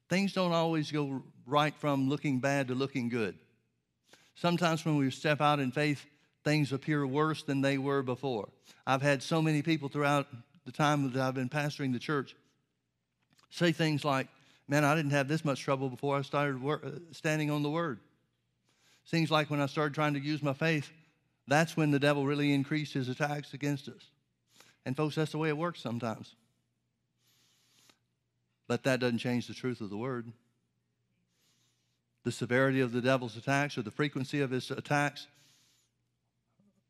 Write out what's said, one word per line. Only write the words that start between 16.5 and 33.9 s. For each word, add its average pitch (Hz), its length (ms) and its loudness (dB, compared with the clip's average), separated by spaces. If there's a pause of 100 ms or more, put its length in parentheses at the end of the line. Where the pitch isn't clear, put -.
wor-, 151 240 -4
uh, 135 160 -10 (100)
standing 151 400 -2
on 147 140 0
the 143 60 0
Word." 156 280 -4 (1080)
Seems 165 240 2
like 151 220 4
when 147 100 0
I 143 60 2
started 151 260 -2
trying 147 220 0
to 139 60 -2
use 147 200 -4
my 143 120 0
faith, 156 400 0 (560)
that's 160 280 4
when 156 140 2
the 143 80 4
devil 143 260 4
really 147 280 2
increased 143 400 0
his 131 160 -2
attacks 147 440 -4
against 143 360 -4
us. - 220 -18 (720)
And 131 120 -6
folks, 151 200 -2
that's 156 160 -2
the 151 60 -6
way 156 100 0
it 147 80 -2
works 165 240 -4
sometimes. 117 560 -6 (2250)
But 117 160 -2
that 127 160 2
doesn't 120 180 2
change 120 300 -2
the 123 60 -14
truth 123 260 -6
of 104 100 -8
the 101 60 -6
Word. 117 360 -6 (1900)
The 120 80 -2
severity 131 500 2
of 123 120 0
the 120 100 -2
devil's 123 340 0
attacks 139 400 -2
or 127 60 -4
the 104 80 -6